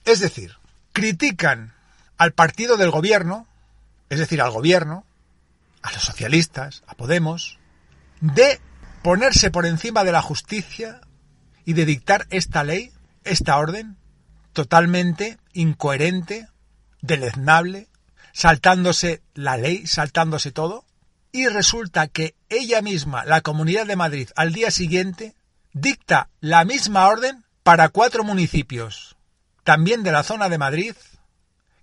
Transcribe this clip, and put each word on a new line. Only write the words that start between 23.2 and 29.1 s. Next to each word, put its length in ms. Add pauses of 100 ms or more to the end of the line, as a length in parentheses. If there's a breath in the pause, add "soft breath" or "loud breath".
la 160
Comunidad 440
de 100
Madrid, 400
al 160
día 200
siguiente, 640 (380)
dicta 560 (100)
la 260
misma 420
orden 380 (180)
para 260
cuatro 340
municipios, 920 (480)